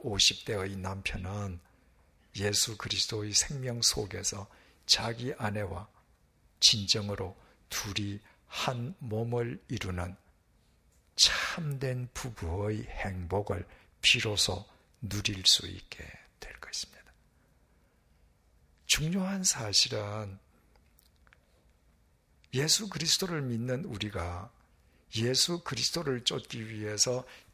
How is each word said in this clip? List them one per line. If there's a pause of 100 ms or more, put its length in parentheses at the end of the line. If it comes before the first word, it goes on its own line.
오십
대의
남편은 (760)
예수
그리스도의
생명
속에서 (380)
자기
아내와 (720)
진정으로 (320)
둘이 (260)
한
몸을
이루는 (1000)
참된
부부의
행복을 (360)
비로소 (360)
누릴
수
있게 (360)
될
것입니다. (1800)
중요한
사실은 (2250)
예수
그리스도를
믿는
우리가 (640)
예수
그리스도를
쫓기
위해서 (300)